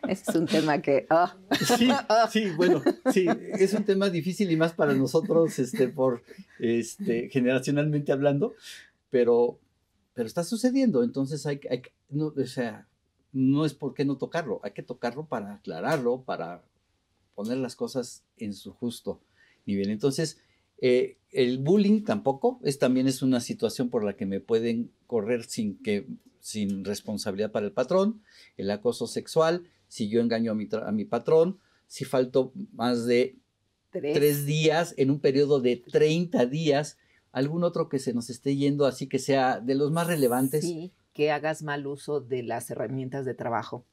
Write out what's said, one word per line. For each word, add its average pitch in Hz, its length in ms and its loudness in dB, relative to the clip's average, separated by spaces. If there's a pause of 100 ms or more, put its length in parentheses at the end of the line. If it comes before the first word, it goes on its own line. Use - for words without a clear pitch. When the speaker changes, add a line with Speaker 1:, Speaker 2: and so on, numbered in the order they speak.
Speaker 1:
Ese 196 220 -4
es 180 60 -2
un 165 100 2
tema 156 340 2
que, 139 300 2
ah. 175 260 2 (400)
Speaker 2:
Sí, 240 120 4 (220)
Speaker 1:
<laughs> 220 200 4
Speaker 2:
sí, 214 260 0
bueno, 165 260 4 (300)
sí, 185 140 4 (320)
es 196 160 4
un 214 100 -2
tema 196 260 2
difícil 175 400 -2
y 160 60 4
más 165 160 2
para 143 220 2
nosotros, 160 640 2
este, 127 300 0
por, 131 340 0 (360)
este, 117 720 -2
generacionalmente 143 840 0
hablando, 143 420 0 (560)
pero, 120 480 4 (560)
pero - 120 -6
está 170 180 -4
sucediendo, 240 580 2
entonces 143 440 -4
hay, 143 140 -4 (100)
hay, 127 120 -4 (280)
no, 151 160 -2 (100)
o 131 100 -2
sea, 117 400 -8 (460)
no 139 320 2
es 151 100 -2
por 143 200 -8
qué 143 100 -2
no 139 120 -2
tocarlo, 135 460 -6
hay 104 100 -8
que - 100 -12
tocarlo 127 440 -8
para 104 280 -8
aclararlo, 120 680 -2
para 87 400 -8 (720)
poner 113 240 -4
las 123 180 -6
cosas 120 480 -6 (120)
en 104 180 -8
su 95 180 -16
justo - 480 -8 (460)
nivel. 98 240 0
Entonces, 139 500 -2 (400)
eh, 127 360 2 (140)
el 131 280 2
bullying 202 460 4
tampoco, 135 580 0
es, 139 160 -2
también 131 280 4
es 131 160 0
una 131 180 2
situación 117 500 -2
por 113 140 0
la 101 120 -2
que 98 100 -6
me 95 140 -2
pueden 117 500 0 (160)
correr 113 380 -2
sin 104 380 -4
que, 104 240 -2 (340)
sin 98 440 -4
responsabilidad 101 680 -4
para 107 140 -2
el 101 60 -6
patrón, 190 500 0 (340)
el 98 140 -6
acoso 113 360 -2
sexual, 160 580 0 (240)
si 107 200 -6
yo 117 120 2
engaño 117 320 0
a - 20 -2
mi 107 120 -4
tra-, - 220 -6
a 101 40 -4
mi 107 120 -2
patrón, 160 540 2 (280)
si - 180 -12
falto 131 480 0 (200)
más 120 340 -2
de 120 300 2 (540)
Speaker 1:
Tres. 151 240 -4
Speaker 2:
tres 143 320 2
días 156 500 2
en 135 140 4
un 147 100 0
periodo 143 400 4
de 123 160 2
treinta 156 720 2
días, 151 500 0 (360)
algún 151 320 -2
otro 170 240 -2
que 139 100 -4
se 123 160 -4
nos 117 160 -4
esté 139 260 -2
yendo, 143 300 2
así 131 220 -2
que 131 100 -2
sea 131 420 2
de 127 140 -2
los 143 160 0
más 170 160 0
relevantes. 139 580 2
Speaker 1:
Sí, 170 280 -6 (200)
que 151 200 0
hagas 156 300 -2
mal 143 240 -6
uso 143 340 -4
de 123 220 -6
las 113 280 -6
herramientas 131 560 -6
de 120 80 -4
trabajo 117 580 -6